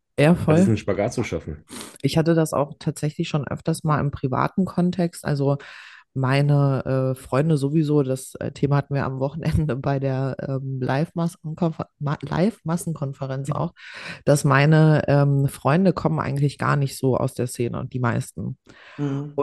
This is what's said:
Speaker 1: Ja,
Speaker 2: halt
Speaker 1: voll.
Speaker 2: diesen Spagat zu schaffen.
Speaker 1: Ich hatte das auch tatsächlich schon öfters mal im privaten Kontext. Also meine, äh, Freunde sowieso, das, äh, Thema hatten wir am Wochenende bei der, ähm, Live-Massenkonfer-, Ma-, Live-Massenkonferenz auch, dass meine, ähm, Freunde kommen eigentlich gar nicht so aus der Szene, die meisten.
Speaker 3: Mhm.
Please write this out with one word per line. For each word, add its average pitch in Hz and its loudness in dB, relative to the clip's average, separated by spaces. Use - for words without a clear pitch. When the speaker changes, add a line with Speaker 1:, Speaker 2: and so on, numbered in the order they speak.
Speaker 1:
Ja, 143 4
Speaker 2:
halt - 2
Speaker 1:
voll. 156 2
Speaker 2:
diesen 117 4
Spagat 101 -2
zu 120 -2
schaffen. 82 -8
Speaker 1:
Ich 139 -2
hatte 165 4
das 160 2
auch 147 -2
tatsächlich 151 -4
schon 147 -2
öfters - -4
mal 151 0
im 147 0
privaten 131 -2
Kontext. 180 -2
Also 139 0
meine, 135 2
äh, - -20
Freunde 151 2
sowieso, 147 2
das, 131 -4
äh, - -6
Thema 143 2
hatten 139 -2
wir 139 0
am 131 -6
Wochenende 151 -2
bei 139 -2
der, 135 -2
ähm, 135 -6
Live-Massenkonfer-, 160 -2
Ma-, 143 -4
Live-Massenkonferenz 151 -4
auch, - -4
dass 147 4
meine, 156 6
ähm, 143 4
Freunde 170 2
kommen 156 -2
eigentlich 139 -2
gar 127 0
nicht 139 -2
so 131 2
aus - -2
der 120 -2
Szene, 120 -6
die - -6
meisten. 120 -4
Speaker 3:
Mhm. 143 -4